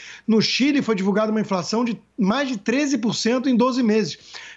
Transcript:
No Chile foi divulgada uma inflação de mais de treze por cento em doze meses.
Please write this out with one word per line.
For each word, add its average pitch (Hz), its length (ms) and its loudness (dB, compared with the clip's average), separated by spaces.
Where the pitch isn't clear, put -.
No 220 140 4
Chile 277 400 2
foi 220 140 0
divulgada 202 360 0
uma 220 80 0
inflação 202 460 -2
de 226 160 -4
mais 240 320 2
de 254 80 -4
treze 269 400 0
por 208 180 -2
cento 247 320 0
em 254 80 2
doze 247 260 2
meses. 214 360 0